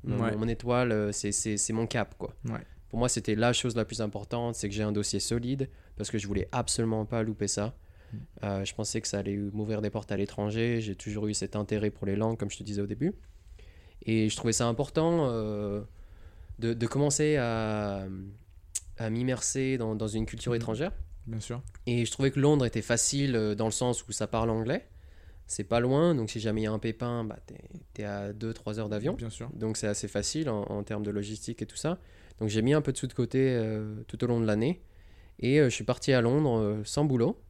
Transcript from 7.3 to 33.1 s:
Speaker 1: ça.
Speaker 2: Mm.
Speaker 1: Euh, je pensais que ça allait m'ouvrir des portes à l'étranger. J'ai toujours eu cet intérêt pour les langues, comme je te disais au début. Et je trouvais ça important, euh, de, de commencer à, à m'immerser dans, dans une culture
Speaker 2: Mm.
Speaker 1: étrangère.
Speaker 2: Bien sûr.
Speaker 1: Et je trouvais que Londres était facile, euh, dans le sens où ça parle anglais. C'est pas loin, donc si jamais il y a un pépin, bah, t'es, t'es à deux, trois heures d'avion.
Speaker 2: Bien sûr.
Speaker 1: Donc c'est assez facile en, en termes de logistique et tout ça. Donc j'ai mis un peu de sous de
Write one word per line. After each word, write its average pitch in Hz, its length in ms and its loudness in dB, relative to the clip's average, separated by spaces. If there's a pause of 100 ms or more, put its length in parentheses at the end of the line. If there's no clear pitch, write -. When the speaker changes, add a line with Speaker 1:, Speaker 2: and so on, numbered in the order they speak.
Speaker 1:
ça. 104 280 -2 (360)
Speaker 2:
Mm. 110 60 -10 (280)
Speaker 1:
Euh, 98 200 -2
je - 80 -6
pensais 110 280 -2
que - 60 -6
ça 101 120 -2
allait 101 180 -2
m'ouvrir 104 460 -2
des 104 80 -2
portes 107 200 -4
à 101 60 0
l'étranger. 110 640 0
J'ai 104 140 -4
toujours 104 320 -4
eu 104 80 0
cet - 200 -4
intérêt 104 360 0
pour - 160 -6
les 98 80 2
langues, 110 220 2
comme 101 120 -4
je - 80 -10
te 101 60 -10
disais 101 180 -2
au 101 60 -2
début. 127 260 0 (920)
Et 110 240 4
je - 80 -2
trouvais 113 160 0
ça 120 120 2
important, 156 640 2
euh, 104 520 -2 (760)
de, 117 140 0
de 117 140 0
commencer 147 480 2
à, 107 720 0 (920)
à 113 120 -4
m'immerser 127 680 0
dans, 110 160 -2
dans 107 140 -2
une 110 180 0
culture 117 280 -4
Speaker 2:
Mm. - 20 2
Speaker 1:
étrangère. 117 360 -2 (360)
Speaker 2:
Bien 113 140 -6
sûr. 120 200 -8 (240)
Speaker 1:
Et 120 200 2
je - 60 -4
trouvais 135 200 4
que 143 80 0
Londres 143 260 6
était 113 160 0
facile, 135 540 2
euh, 107 200 2
dans 110 100 0
le 110 60 2
sens 123 360 0
où 104 60 -8
ça 107 120 -2
parle 113 240 2
anglais. 113 380 0 (580)
C'est - 180 -6
pas 117 160 2
loin, 143 360 6
donc 113 140 0
si 113 100 -4
jamais 110 220 0
il - 40 0
y - 20 0
a 107 40 0
un 110 80 0
pépin, 120 440 -2
bah, 110 220 -6
t'es, 107 100 -16 (380)
t'es 107 100 -8
à 101 300 -6
deux, 113 200 -6
trois 107 260 -6
heures 107 80 -2
d'avion. 107 260 -2
Speaker 2:
Bien 120 180 -6
sûr. 117 220 -12
Speaker 1:
Donc 110 240 -2
c'est 110 100 -2
assez 104 200 -2
facile 147 420 -2
en, 107 140 0
en 104 200 -4
termes 107 200 -4
de 104 80 -2
logistique 104 500 -4
et 110 40 -2
tout - 100 -16
ça. 165 220 -2 (420)
Donc 107 100 0
j'ai 107 120 4
mis 131 120 6
un 151 80 6
peu 139 100 0
de 127 60 -2
sous 135 100 -4
de - 60 -8